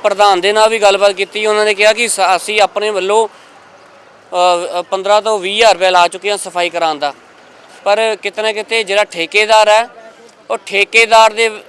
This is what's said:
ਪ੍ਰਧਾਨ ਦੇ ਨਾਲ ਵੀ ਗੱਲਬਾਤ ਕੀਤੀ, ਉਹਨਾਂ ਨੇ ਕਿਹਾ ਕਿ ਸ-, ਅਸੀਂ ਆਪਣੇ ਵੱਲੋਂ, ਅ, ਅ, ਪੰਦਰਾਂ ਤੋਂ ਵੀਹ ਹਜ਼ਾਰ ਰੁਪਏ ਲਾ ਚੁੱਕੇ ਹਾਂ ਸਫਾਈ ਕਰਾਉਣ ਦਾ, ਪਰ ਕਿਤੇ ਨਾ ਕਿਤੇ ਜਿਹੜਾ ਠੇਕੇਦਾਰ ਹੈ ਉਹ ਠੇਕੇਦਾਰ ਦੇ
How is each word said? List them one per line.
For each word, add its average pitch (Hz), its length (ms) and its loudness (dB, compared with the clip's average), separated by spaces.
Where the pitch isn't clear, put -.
ਪ੍ਰਧਾਨ 202 380 2
ਦੇ 202 120 0
ਨਾਲ 220 160 2
ਵੀ 226 120 -2
ਗੱਲਬਾਤ 202 300 4
ਕੀਤੀ, 196 340 -6
ਉਹਨਾਂ 214 200 0
ਨੇ 214 80 0
ਕਿਹਾ 214 200 2
ਕਿ 226 140 -2
ਸ-, 196 120 -6
ਅਸੀਂ 214 260 -2
ਆਪਣੇ 208 280 -2
ਵੱਲੋਂ, 208 380 0
ਅ, - 1500 -6
ਅ, - 20 -8
ਪੰਦਰਾਂ 196 400 -2
ਤੋਂ 214 180 -2
ਵੀਹ 196 180 -6
ਹਜ਼ਾਰ 220 160 4
ਰੁਪਏ 185 180 0
ਲਾ 175 160 4
ਚੁੱਕੇ 185 240 -6
ਹਾਂ 202 60 -4
ਸਫਾਈ 175 320 -6
ਕਰਾਉਣ 160 300 -4
ਦਾ, 143 140 -4
ਪਰ 214 380 0
ਕਿਤੇ 202 200 -8
ਨਾ 220 100 -2
ਕਿਤੇ 220 320 -4
ਜਿਹੜਾ 202 200 -2
ਠੇਕੇਦਾਰ 208 680 0
ਹੈ 226 200 2
ਉਹ 226 160 -4
ਠੇਕੇਦਾਰ 220 680 2
ਦੇ 214 360 -4